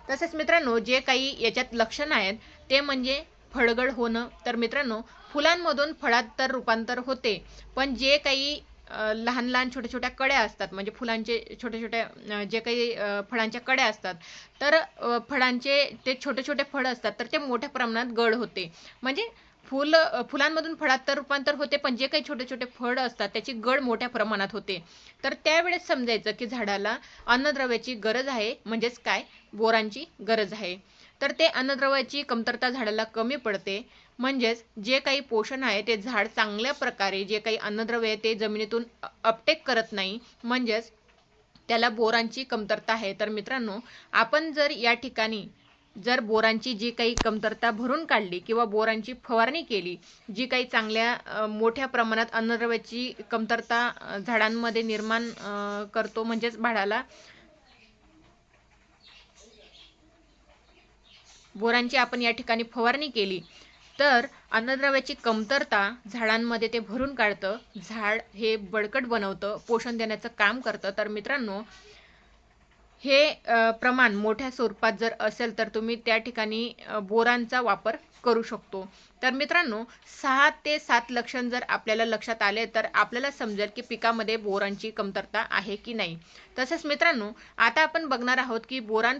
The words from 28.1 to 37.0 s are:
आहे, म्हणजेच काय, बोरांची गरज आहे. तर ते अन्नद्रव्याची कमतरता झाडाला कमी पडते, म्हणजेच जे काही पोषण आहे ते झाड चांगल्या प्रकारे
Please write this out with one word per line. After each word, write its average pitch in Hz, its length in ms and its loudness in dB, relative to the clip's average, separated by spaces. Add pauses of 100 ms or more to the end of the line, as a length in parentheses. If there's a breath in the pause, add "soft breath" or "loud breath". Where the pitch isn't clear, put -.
आहे, 240 280 -2 (100)
म्हणजेच 226 340 -2
काय, 208 240 0 (300 loud breath)
बोरांची 220 520 2 (220)
गरज 214 260 2
आहे. 190 240 -8 (440 soft breath)
तर 285 100 0
ते 320 140 4
अन्नद्रव्याची 269 760 0
कमतरता 247 480 -2
झाडाला 226 340 -2
कमी 226 320 -2
पडते, 202 540 -4 (300 soft breath)
म्हणजेच 240 440 0 (200)
जे 262 160 2
काही 277 200 0
पोषण 262 440 -2
आहे 214 180 2
ते 220 160 0
झाड 214 380 -2
चांगल्या 220 380 0
प्रकारे 196 500 -2